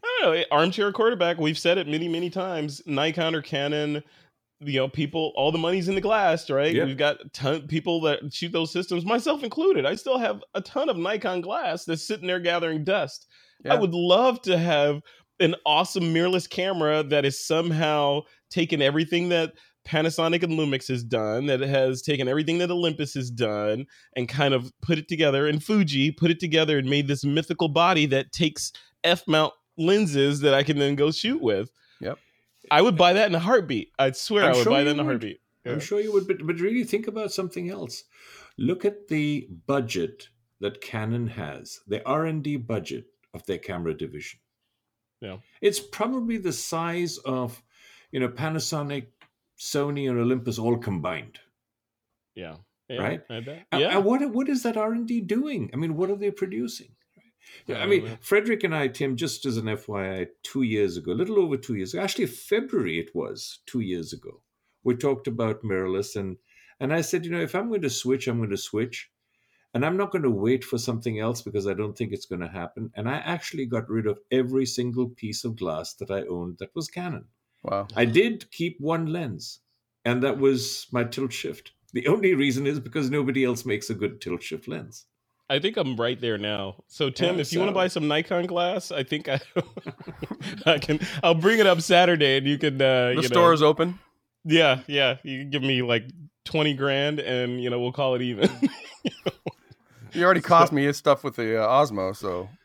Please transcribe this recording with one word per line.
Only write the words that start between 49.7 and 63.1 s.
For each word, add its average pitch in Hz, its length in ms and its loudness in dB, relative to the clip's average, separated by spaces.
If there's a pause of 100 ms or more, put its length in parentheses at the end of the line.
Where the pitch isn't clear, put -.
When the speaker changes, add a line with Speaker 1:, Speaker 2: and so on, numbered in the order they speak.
Speaker 2:
and 123 80 0
Olympus 120 400 0
all 117 200 2
combined. 90 600 -4 (960)
Speaker 1:
Yeah. 82 220 -12 (320)
Yeah, 123 140 -6
Speaker 2:
Right? 165 260 -4
Speaker 1:
I 117 120 -10
bet. 143 320 -16
Speaker 2:
And, 139 80 0
Speaker 1:
Yeah. 180 160 2
Speaker 2:
and 196 80 4
what, 269 260 2
what 262 180 -2
is 269 140 0
that 226 140 -2
R 220 160 0
and 233 160 -4
D 233 120 -2
doing? 214 520 -4
I - 40 -8
mean, 160 200 -2
what 185 140 0
are 202 60 -2
they 202 140 -2
producing? 202 580 -6 (800)
Yeah, 120 120 -6
I 131 40 -4
Speaker 1:
I 170 40 -2
Speaker 2:
mean, 196 160 4
Speaker 1:
don't 110 80 -8
know. 113 100 -12
Speaker 2:
Frederick 214 440 0
and 165 100 0
I, 143 140 0
Tim, 135 280 -2
just 139 300 -6
as 117 100 -2
an 110 120 -4
F 107 200 -6
Y 95 320 -6
I, 87 60 -4 (160)
two - 200 -4
years 104 340 2
ago, 85 160 -6
a - 20 0
little 190 240 0
over 160 180 2
two 131 180 -6
years 98 200 -6
ago, 175 80 -4
actually 196 240 -2
February 156 720 -2
it - 160 -8